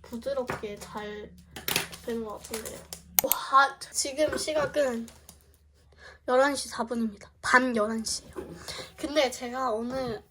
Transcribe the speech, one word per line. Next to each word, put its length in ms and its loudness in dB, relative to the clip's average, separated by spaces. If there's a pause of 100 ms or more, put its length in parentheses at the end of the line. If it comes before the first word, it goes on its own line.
부드럽게 760 -4
잘 520 -10 (760)
되는 180 -4
것 140 -10
같은데. 440 -10 (400)
와, 560 4 (140)
지금 460 0
시각은 720 0 (1160)
열한 300 6
시 140 -6
사 140 -4
분입니다. 460 -4 (120)
밤 340 6
열한 260 2
시예요. 320 -6 (600)
근데 340 4
제가 400 -2
오늘 600 -2